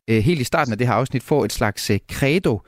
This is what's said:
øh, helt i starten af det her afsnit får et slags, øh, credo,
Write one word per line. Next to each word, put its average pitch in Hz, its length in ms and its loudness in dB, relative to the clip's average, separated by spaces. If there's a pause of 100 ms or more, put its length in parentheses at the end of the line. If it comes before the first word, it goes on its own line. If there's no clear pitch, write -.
øh, 110 160 2
helt 156 180 2
i - 20 0
starten 139 280 0
af 104 60 -4
det 120 100 0
her 120 60 2
afsnit 123 300 -2
får 143 220 0
et 104 80 -4
slags, - 360 -4
øh, 101 100 2 (120)
credo, 143 560 0